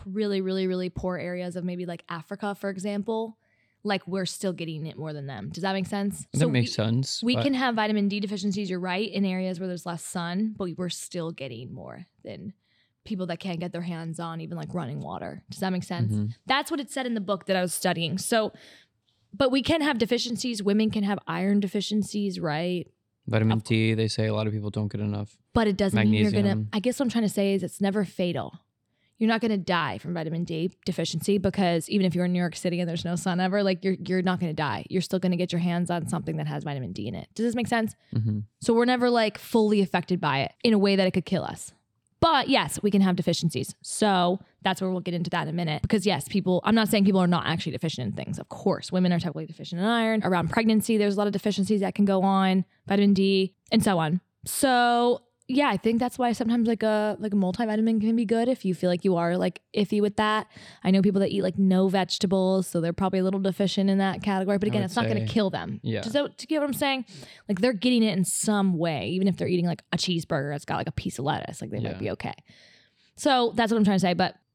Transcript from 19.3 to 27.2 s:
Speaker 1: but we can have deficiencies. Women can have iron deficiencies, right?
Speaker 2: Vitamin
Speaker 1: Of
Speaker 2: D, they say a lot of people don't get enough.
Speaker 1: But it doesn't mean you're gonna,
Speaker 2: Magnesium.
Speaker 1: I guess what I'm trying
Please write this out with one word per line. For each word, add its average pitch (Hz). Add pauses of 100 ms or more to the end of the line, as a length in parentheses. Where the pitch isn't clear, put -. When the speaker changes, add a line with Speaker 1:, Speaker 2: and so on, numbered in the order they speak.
Speaker 1:
but 254
we 269
can 320
have 285
deficiencies. 233
Women 208
can 208
have 196
iron 190
deficiencies, 202
right? 170 (400)
Speaker 2:
Vitamin 110
Speaker 1:
Of 107
Speaker 2:
D, 110
they 110
say 110
a 107
lot 107
of 104
people 104
don't 107
get 104
enough. 104 (160)
Speaker 1:
But 226
it 196
doesn't 196
mean 214
you're 214
gonna, 202
Speaker 2:
Magnesium. 107
Speaker 1:
I 214
guess 247
what 277
I'm 233
trying 226